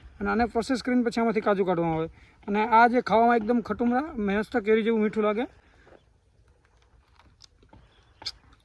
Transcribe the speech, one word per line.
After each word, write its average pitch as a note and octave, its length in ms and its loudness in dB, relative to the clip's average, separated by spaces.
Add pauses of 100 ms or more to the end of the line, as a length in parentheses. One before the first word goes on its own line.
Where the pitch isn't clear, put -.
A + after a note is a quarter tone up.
(200)
અને G3+ 100 -4
આને A3 160 0
પ્રોસેસ A3+ 380 -4
કરીને B3 200 0
પછી A#3 180 -2
આમાંથી A3 200 0
કાજુ G3+ 240 0
કાઢવામાં E3+ 340 0
આવે. D#3+ 100 -6 (380)
અને G#3 180 0
આ A#3 220 6
જે A#3+ 140 2
ખાવામાં A#3 360 2
એકદમ A3+ 240 -2
ખટુમરા, A#3+ 420 -2 (140)
મસ્ત G#3 400 -4
કેરી A3 260 0
જેવું A3 180 0
મીઠું G#3+ 220 -2
લાગે. G#3+ 200 -2 (3250)